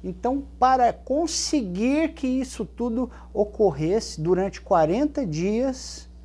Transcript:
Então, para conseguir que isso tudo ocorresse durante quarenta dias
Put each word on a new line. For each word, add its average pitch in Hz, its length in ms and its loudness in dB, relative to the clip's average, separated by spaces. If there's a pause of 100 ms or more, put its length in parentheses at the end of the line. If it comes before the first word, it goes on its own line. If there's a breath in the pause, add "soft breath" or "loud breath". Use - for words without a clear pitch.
Então, 247 440 -4 (100)
para 254 340 4
conseguir 285 1200 0
que - 100 -6
isso 254 400 -2
tudo 240 460 -4 (200 loud breath)
ocorresse 190 880 0
durante 180 420 0
quarenta 208 640 2
dias 214 880 -4 (160)